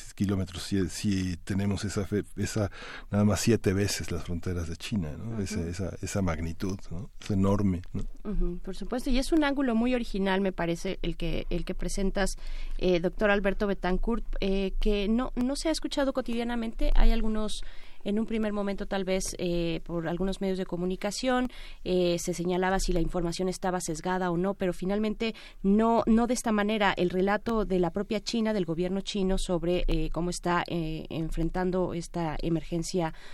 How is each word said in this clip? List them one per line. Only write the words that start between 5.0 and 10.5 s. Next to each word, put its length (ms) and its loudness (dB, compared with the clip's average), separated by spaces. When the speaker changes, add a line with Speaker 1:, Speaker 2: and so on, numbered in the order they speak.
Speaker 1:
¿no? 180 -8
Speaker 2:
Ujú. 100 -4
Speaker 1:
Esa, 180 -4
esa, 400 -4
esa 220 -2
magnitud, 560 -2
¿no? 220 -8
Es 80 -10
enorme, 540 2
¿no? 100 -2
Speaker 2:
Ujú, 280 2
por 180 -8
supuesto, 360 -2
y 80 6
es 120 2
un 120 6
ángulo 320 2
muy 180 2
original, 480 0
me 100 2